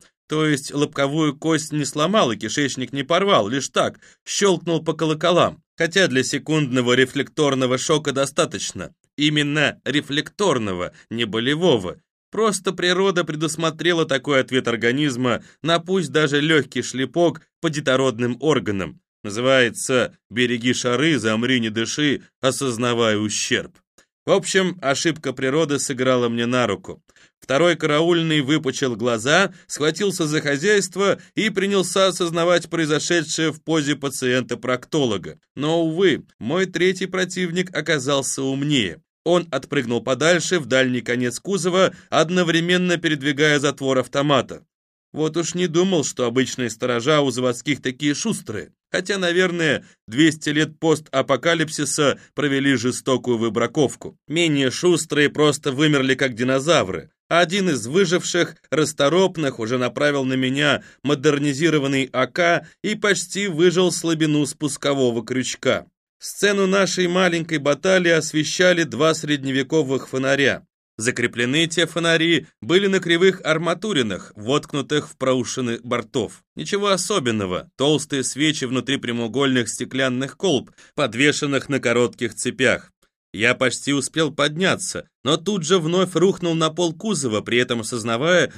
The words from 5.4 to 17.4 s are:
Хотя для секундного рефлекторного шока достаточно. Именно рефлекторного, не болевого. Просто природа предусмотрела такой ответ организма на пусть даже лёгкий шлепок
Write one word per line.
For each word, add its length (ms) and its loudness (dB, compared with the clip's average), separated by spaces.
Хотя 300 2
для 160 2
секундного 680 0
рефлекторного 840 2
шока 340 -2
достаточно. 840 -4
Именно 680 0
рефлекторного, 1080 -2
не 140 -4
болевого. 760 0
Просто 420 -2
природа 520 0
предусмотрела 840 -2
такой 340 0
ответ 280 0
организма 720 0
на 160 2
пусть 320 -2
даже 280 2
лёгкий 420 2
шлепок 580 0